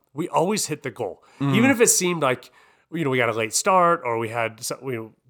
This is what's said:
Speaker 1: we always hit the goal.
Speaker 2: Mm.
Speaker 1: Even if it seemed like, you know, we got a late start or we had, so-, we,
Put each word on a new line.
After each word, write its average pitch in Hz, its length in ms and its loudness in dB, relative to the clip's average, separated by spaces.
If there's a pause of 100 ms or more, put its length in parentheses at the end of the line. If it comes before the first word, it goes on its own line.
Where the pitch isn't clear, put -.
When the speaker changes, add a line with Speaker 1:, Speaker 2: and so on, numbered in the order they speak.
(120)
Speaker 1:
we 151 160 -8
always 170 380 -2
hit 151 160 -10
the 135 80 -8
goal. 98 340 -10 (160)
Speaker 2:
Mm. 139 160 2
Speaker 1:
Even 247 140 6
if 233 100 2
it 220 80 4
seemed 175 340 0
like, 127 300 -2 (400)
you 165 120 -4
know, 135 60 0
we 131 80 0
got 117 120 2
a - 20 0
late 110 220 -4
start 175 500 4
or 117 140 -2
we 113 100 -2
had, 113 340 -6
so-, - 180 -8
we, 127 180 -8 (320)